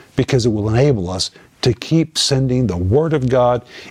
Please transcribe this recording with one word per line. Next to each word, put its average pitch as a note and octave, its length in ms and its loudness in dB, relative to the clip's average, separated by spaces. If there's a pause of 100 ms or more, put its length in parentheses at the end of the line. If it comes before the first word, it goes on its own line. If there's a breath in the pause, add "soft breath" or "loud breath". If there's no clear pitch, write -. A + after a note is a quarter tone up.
(160 loud breath)
because B2 280 0
it B2 60 2
will G#2+ 180 -2
enable A2+ 400 2
us F#2 220 -6 (320 loud breath)
to B2 100 2
keep - 460 -2
sending C3 480 0
the F#2 100 -2
Word B2 380 0
of B2+ 140 -2
God B2 360 2 (260 loud breath)